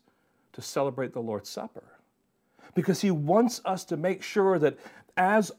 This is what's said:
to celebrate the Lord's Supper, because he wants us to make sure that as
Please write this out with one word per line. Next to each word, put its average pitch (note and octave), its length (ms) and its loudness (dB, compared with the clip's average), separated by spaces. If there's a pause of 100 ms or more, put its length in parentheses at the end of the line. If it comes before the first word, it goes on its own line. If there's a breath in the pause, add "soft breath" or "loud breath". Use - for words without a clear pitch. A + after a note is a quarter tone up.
(580)
to - 40 -16
celebrate C3+ 500 -4
the B2 100 -8
Lord's G#2+ 260 -6
Supper, - 360 -12 (920 loud breath)
because F#3 260 0
he G3 120 2
wants F3 520 2
us F#3 200 -4
to E3+ 120 -6
make F3+ 280 -4
sure F#3+ 340 2
that D3 180 2 (400 loud breath)
as G3 420 4